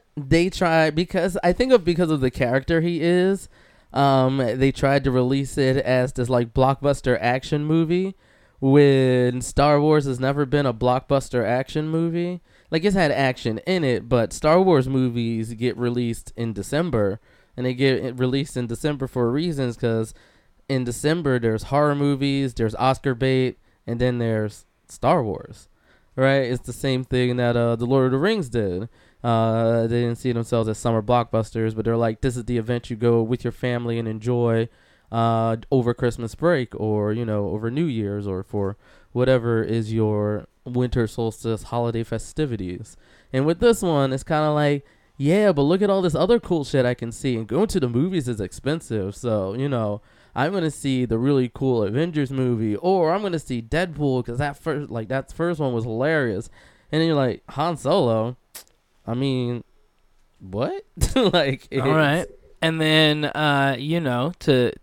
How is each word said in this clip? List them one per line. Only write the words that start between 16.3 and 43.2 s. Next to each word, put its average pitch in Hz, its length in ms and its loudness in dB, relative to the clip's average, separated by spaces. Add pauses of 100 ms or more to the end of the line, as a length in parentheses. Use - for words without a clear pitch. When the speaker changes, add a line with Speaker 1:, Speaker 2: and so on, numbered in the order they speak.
Speaker 1:
in 117 180 -4
December, 110 640 -2 (380)
and 127 80 -4
they 127 80 -2
get 127 460 0
released 131 380 -2
in 123 100 -2
December 135 400 -4
for 120 240 0
reasons, 139 460 -2
'cause 113 360 -2 (540)
in 131 160 0
December 139 560 0
there's 110 240 0
horror 147 320 2
movies, 139 580 0
there's 110 220 -2
Oscar 131 400 0
bait, 131 420 0 (300)
and 120 120 -4
then 123 200 2
there's 107 460 -2 (220)
Star 147 360 0
Wars, - 440 -8 (480)
right? 135 360 2
It's 123 140 -4
the 120 80 -10
same 131 300 -2
thing 123 340 0
that, 120 180 2
uh, 117 200 2
the 117 100 -4
Lord 131 220 2
of 127 40 -2
the 131 60 0
Rings 180 320 -2
did. 104 380 -2 (360)
Uh, 113 640 2
they 120 140 0
didn't 117 180 -2
see 127 120 -2
themselves 117 380 0
as 107 80 -4
summer 117 240 0
blockbusters, 113 760 0
but 110 100 -4
they're 113 120 0
like, 113 240 -2
"This 127 160 -2
is 117 80 -8
the 120 120 -2
event 120 320 -4
you 120 60 -8
go 117 260 4
with 117 220 -2
your 120 80 -2
family 120 480 -4
and 113 80 -4
enjoy, 113 600 0 (420)
uh, 113 460 2 (140)
over 120 240 2
Christmas 117 400 -4
break 151 440 -2
or, 107 320 0
you 117 140 -4
know, 104 240 -2
over 107 220 -4
New 151 140 -2
Year's 104 420 -4
or 95 160 -4
for 101 340 -4 (340)
whatever 120 520 2
is 110 280 -2
your 107 540 0 (200)
winter 123 420 0
solstice 113 560 -6
holiday 117 400 -4
festivities." 110 920 -6 (380)